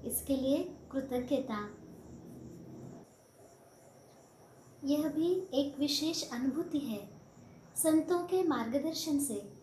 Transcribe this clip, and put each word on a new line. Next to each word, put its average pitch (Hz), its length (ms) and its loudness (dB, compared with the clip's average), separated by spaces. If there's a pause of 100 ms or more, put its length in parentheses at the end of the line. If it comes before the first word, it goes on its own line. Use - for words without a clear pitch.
इसके - 300 0
लिए 269 220 4 (340)
कृतज्ञता। 254 680 0 (3250)
यह 294 240 4
भी 320 200 2 (240)
एक 277 260 2
विशेष 302 520 0
अनुभूति 269 500 0
है। 226 180 -4 (760)
संतों 320 480 4
के 370 220 4
मार्गदर्शन 277 760 2
से 214 220 -2 (220)